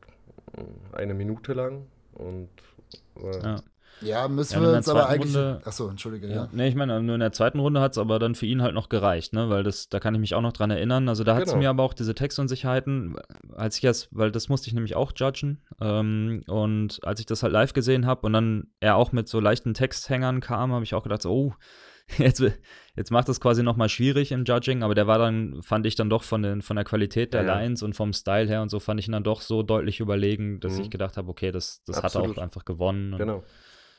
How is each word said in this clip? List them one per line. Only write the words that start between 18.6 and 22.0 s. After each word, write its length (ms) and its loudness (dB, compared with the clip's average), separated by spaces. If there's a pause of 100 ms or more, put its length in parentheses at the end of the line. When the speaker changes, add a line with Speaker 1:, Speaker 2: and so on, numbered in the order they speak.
Speaker 2:
er 160 4
auch 160 4
mit 160 0
so 120 0
leichten 340 2
Texthängern 680 -2
kam, 320 -2
hab 100 0
ich 120 -4
auch 80 0
gedacht, 200 -4
so, 100 -2
oh, 220 0 (560)